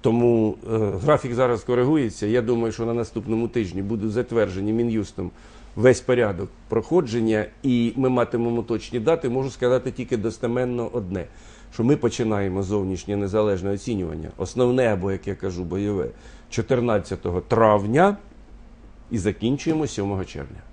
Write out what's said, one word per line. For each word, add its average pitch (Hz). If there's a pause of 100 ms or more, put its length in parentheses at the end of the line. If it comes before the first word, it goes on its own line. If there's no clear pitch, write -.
Тому, 117 (180)
е, 110 (260)
графік 139
зараз 120
коригується. 123
Я 117
думаю, 113
що 113
на 117
наступному 113
тижні 98
буде 104
затверджений 104
Мін'юстом 110 (460)
весь 123
порядок 110 (200)
проходження, 113 (160)
і 120
ми 131
матимемо 117
точні 113
дати. 120
Можу 131
сказати 127
тільки 120
достеменно 120
одне: 95 (500)
що 113
ми 139
починаємо 104
зовнішнє 95
незалежне 98
оцінювання, 87
основне 123
або, 95
як 95
я 98
кажу, 92
бойове, 95 (440)
чотирнадцятого 107
травня 113 (960)
і 113
закінчуємо 139
сьомого 98
червня. 69 (120)